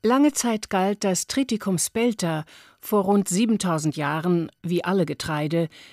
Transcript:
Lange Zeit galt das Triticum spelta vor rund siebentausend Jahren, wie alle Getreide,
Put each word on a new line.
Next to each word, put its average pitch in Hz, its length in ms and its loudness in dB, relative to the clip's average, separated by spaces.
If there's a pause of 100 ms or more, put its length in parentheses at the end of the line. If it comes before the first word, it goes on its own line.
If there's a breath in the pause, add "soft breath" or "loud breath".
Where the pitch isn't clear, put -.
Lange 277 280 4
Zeit 226 340 -2
galt 196 340 0
das 185 260 -2
Triticum 220 500 -2
spelta 185 640 -2 (340 loud breath)
vor 208 260 0
rund 202 220 2
siebentausend 180 680 0
Jahren, 160 540 0 (120)
wie 180 220 -2
alle 180 220 0
Getreide, 151 640 -2 (220 loud breath)